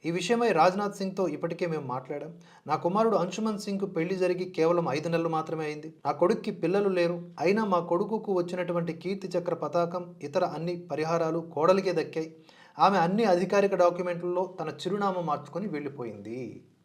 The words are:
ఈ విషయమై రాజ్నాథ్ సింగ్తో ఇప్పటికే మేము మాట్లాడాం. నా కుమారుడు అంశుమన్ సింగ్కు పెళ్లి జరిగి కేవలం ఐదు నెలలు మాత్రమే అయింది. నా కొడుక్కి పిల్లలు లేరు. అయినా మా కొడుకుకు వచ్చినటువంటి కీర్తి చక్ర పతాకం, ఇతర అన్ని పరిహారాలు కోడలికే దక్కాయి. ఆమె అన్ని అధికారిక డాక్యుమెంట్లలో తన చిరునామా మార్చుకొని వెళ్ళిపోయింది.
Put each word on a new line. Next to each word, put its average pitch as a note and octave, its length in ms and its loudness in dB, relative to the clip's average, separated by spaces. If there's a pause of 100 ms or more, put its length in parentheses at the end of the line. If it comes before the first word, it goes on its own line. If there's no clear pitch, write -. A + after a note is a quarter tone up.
ఈ D#3+ 60 -2
విషయమై A3+ 420 2
రాజ్నాథ్ F#3 440 4
సింగ్తో F#3+ 320 -2
ఇప్పటికే E3+ 380 -4
మేము D#3 200 -4
మాట్లాడాం. C#3+ 460 -8 (340)
నా D3 100 0
కుమారుడు G3+ 400 2
అంశుమన్ G3 420 -2
సింగ్కు G3 280 -4
పెళ్లి F3 300 -2
జరిగి F3+ 280 0
కేవలం E3+ 440 2
ఐదు D3+ 200 -2
నెలలు E3 200 0
మాత్రమే D#3+ 360 -4
అయింది. D3+ 300 -8 (120)
నా C#3+ 60 0
కొడుక్కి F#3 380 2
పిల్లలు F#3+ 380 2
లేరు. F3 420 0 (100)
అయినా G#3 240 4
మా F#3+ 140 2
కొడుకుకు G3+ 540 -2
వచ్చినటువంటి F3 600 -2
కీర్తి F#3+ 360 -6
చక్ర E3+ 260 -2
పతాకం, E3+ 680 -2
ఇతర D#3+ 220 0
అన్ని E3+ 360 -4
పరిహారాలు E3 580 0
కోడలికే F#3 540 4
దక్కాయి. D#3+ 440 -4 (420)
ఆమె F#3 200 6
అన్ని F#3 260 4
అధికారిక G3 500 4
డాక్యుమెంట్లలో F3+ 840 0
తన D#3+ 80 -4
చిరునామా F#3 520 -2
మార్చుకొని D#3+ 480 -4
వెళ్ళిపోయింది. B2 960 -8 (200)